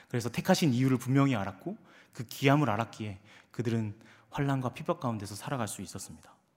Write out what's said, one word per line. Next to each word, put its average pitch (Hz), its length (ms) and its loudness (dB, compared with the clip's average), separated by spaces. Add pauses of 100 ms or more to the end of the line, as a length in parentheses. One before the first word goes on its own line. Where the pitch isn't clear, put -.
그래서 120 220 -4
택하신 170 440 2
이유를 131 240 4
분명히 135 380 4
알았고 101 400 -6 (360)
그 - 120 -10
귀함을 135 460 4
알았기에 107 500 -4 (320)
그들은 110 420 -2 (360)
환난과 135 440 0
핍박 165 240 -4
가운데서 104 380 -4
살아갈 120 320 -4
수 - 120 -10
있었습니다. - 540 -14 (220)